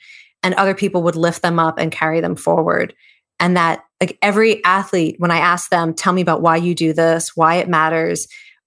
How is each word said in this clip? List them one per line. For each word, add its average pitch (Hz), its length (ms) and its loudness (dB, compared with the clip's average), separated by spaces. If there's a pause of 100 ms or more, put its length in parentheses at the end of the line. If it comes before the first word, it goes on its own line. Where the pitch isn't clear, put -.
(420)
And 185 120 0
other 196 200 0
people 185 280 -2
would 170 140 0
lift 170 260 -2
them 170 160 0
up 160 200 0
and 160 140 -2
carry 160 280 -2
them 175 140 -2
forward. 170 600 -2 (440)
And 180 180 2
that, 165 280 0 (160)
like, 180 220 -4
every 214 420 2
athlete, 180 540 0
when 175 120 0
I 165 60 2
ask 175 340 0
them, 165 240 0
"Tell 180 200 0
me 185 80 0
about 165 180 0
why 165 160 2
you 175 180 0
do 160 200 0
this, 165 420 0
why 165 200 4
it 180 120 -2
matters," 165 580 0 (400)